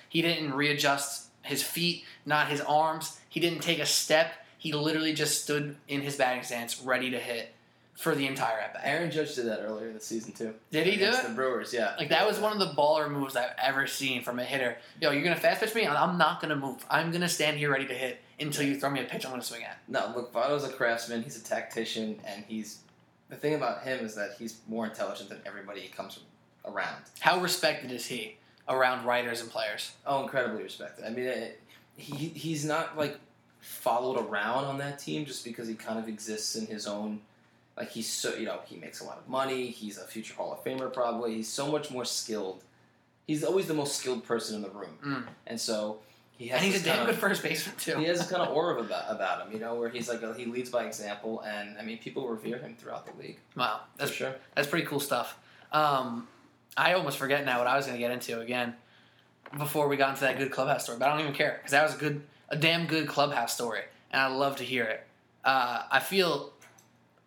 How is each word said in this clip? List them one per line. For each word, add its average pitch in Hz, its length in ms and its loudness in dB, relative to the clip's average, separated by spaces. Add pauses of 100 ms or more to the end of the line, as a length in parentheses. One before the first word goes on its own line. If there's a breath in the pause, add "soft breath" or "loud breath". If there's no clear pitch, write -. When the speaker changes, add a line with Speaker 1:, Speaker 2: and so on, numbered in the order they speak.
Speaker 1:
He 165 120 2
didn't 160 320 2
readjust 143 760 2 (140)
his 139 200 -2
feet, - 440 0 (200 loud breath)
not 151 220 4
his 143 140 0
arms. 156 580 2 (100)
He 170 100 -2
didn't 170 200 2
take 160 200 0
a 147 60 0
step. 160 460 4 (260 loud breath)
He 160 140 -4
literally 156 420 2
just 147 300 2
stood 147 320 0 (120)
in 139 140 -2
his 139 140 -4
batting 127 280 2
stance, 120 380 -4
ready 127 300 0
to 123 80 -2
hit 120 320 -6 (420 soft breath)
for 160 220 0
the 139 100 2
entire 131 340 0
at-bat. 101 240 -6
Speaker 2:
Aaron 156 280 0
Judge 151 240 -2
did 120 100 0
that 107 160 0
earlier 107 260 -4
in 113 60 -10
the 107 80 -10
season, 113 320 -6
too. 110 200 -6 (180)
Speaker 1:
Did 160 160 2
he 196 100 4
do 190 80 4
Speaker 2:
Against 247 180 4
Speaker 1:
it? 240 60 -2
Speaker 2:
the 226 40 -4
Brewers, 123 400 0
yeah. 110 240 2
Speaker 1:
Like, 156 120 -2
that 170 180 6
was 208 120 2
one 214 120 2
of 208 80 0
the 170 140 2
baller 151 360 4
moves 139 260 0
I've 123 260 0
ever 135 260 4
seen 131 360 -2
from 123 160 -2
a 123 40 0
hitter. 127 340 0 (220 loud breath)
"Yo, 151 120 4
you're 143 120 2
gonna 170 120 4
fast 170 260 4
pitch 220 140 0
me? 220 120 4
I'm 156 300 4
not 170 240 4
gonna 156 160 0
move. 135 320 -4
I'm 165 220 4
gonna 175 180 2
stand 151 280 2
here 147 140 2
ready 135 140 2
to 131 80 -4
hit." 123 280 -4 (180 loud breath)
Until 143 240 0
you 139 160 2
throw 139 100 2
me 135 120 0
a 123 40 -2
pitch 120 200 -6
I'm 131 60 -6
gonna 123 120 -6
swing 117 200 -8
at. 104 140 -10 (100)
Speaker 2:
No, 110 280 0
look, 120 180 -6
Votto's 139 300 2
a 131 60 -2
craftsman, 117 540 0
he's - 140 -10
a 110 60 -14
tactician, 110 800 -4
and 104 220 -8
he's, 110 320 -8 (500)
the 135 60 -12
thing 151 200 0
about 127 280 -2
him 127 220 -2
is 104 100 -6
that 101 220 -2
he's 113 300 -10
more 110 180 -2
intelligent 101 440 -6
than 101 160 -12
everybody 98 360 -12
he 92 80 -12
comes 95 300 -12 (460)
around. 98 320 -4 (220)
Speaker 1:
How 175 200 6
respected 147 520 0
is 120 160 -6
he 110 300 -6 (300 soft breath)
around 127 380 2
writers 120 360 2
and 117 80 -10
players? 110 420 -4 (140)
Speaker 2:
Oh, 139 180 2
incredibly 113 400 -2
respected. 95 420 -12
I 110 60 -6
mean, 123 140 -2
it, 113 360 -4 (340 loud breath)
he, 147 340 -6
he's 151 360 -4
not, 151 320 -2
like, 147 200 0 (440)
followed 123 580 0
around 107 460 0
on 139 140 -4
that 139 200 -6
team 151 260 -4
just 127 200 -10
because 117 220 -8
he 110 80 -4
kind 110 220 -6
of 110 100 -4
exists 107 480 -4
in 110 120 -4
his 107 200 -8
own, 107 340 -4 (560 soft breath)
like, 113 120 -8
he's 113 200 -6
so, - 260 -2
you 110 100 -4
know, 90 200 -4
he - 120 -14
makes - 240 -14
a - 40 -12
lot - 120 -10
of - 120 -18
money, 131 380 0
he's 107 300 -10
a 92 80 -10
future - 280 -10
Hall 85 200 -6
of - 100 -12
Famer 131 300 -4
probably, 117 420 0
he's 110 140 -4
so 143 220 -2
much 147 200 0
more 127 140 -4
skilled. 101 580 -4 (640 soft breath)
He's 156 160 0
always 170 240 4
the 160 60 2
most 143 240 0
skilled 123 280 -2
person 110 320 0
in 104 40 -4
the 95 80 -8
room. 95 340 -12
Speaker 1:
Mm. 139 200 -2 (240)
Speaker 2:
And 117 120 -6
so, 107 400 -2 (380 loud breath)
he 120 120 -10
has 127 80 2
Speaker 1:
And 175 80 4
he's 196 100 4
Speaker 2:
this 185 80 2
Speaker 1:
a - 20 0
damn 160 120 4
Speaker 2:
kind 233 120 2
of 190 60 4
Speaker 1:
good 170 60 -2
first 196 220 2
baseman, 160 340 -2
too. 151 200 -2
Speaker 2:
He 156 80 2
has 170 140 4
this 170 100 -2
kind 180 140 2
Speaker 1:
<laughs> 143 40 0
Speaker 2:
of 131 80 0
aura 156 260 2
about, 92 280 -4
about 92 380 0
him, 107 60 -12
you 110 60 -4
know, 117 160 -4
where 117 140 0
he's 120 200 -6
like, 113 120 -2
a, 113 120 -4
he 123 120 -8
leads 123 240 -4
by 120 160 0
example, 107 560 -6
and, 104 360 -8
I 107 60 -10
mean, 113 140 -8
people 131 300 -6
revere 113 320 -4
him 117 180 -12
throughout - 280 -10
the - 160 -16
league. - 180 -14 (160)
Speaker 1:
Wow. 120 260 0 (120)
Speaker 2:
For - 60 -14
Speaker 1:
That's, 143 120 -2
Speaker 2:
sure. 131 240 -4 (200 loud breath)
Speaker 1:
that's 147 120 4
pretty 156 180 2
cool 143 140 -2
stuff. 123 380 -2 (340 loud breath)
Um, 131 560 2 (500 loud breath)
I 160 160 6
almost 165 240 2
forget 139 280 2
now 127 140 2
what 123 80 4
I 131 100 6
was 139 80 2
gonna 123 140 -4
get 120 120 0
into 120 300 -4
again 120 340 -2 (800 soft breath)
before 147 300 2
we 139 80 4
got 135 140 6
into 135 120 -2
that 127 160 4
good 131 140 0
clubhouse 131 320 2
story, 117 160 -6
but 131 80 6
I 147 40 6
don't 151 100 2
even 147 120 -2
care, 143 280 2
'cause - 100 -8
that 143 120 8
was 147 120 4
a - 20 -8
good, 147 240 0 (280 soft breath)
a - 80 -2
damn 165 280 4
good 156 220 2
clubhouse 139 460 2
story, 110 280 -2 (300 loud breath)
and 135 100 4
I 135 60 6
love 135 300 2
to 131 80 -6
hear 123 180 0
it. 110 240 -4 (380)
Uh, 123 440 4
I 131 120 6
feel 170 500 2 (760)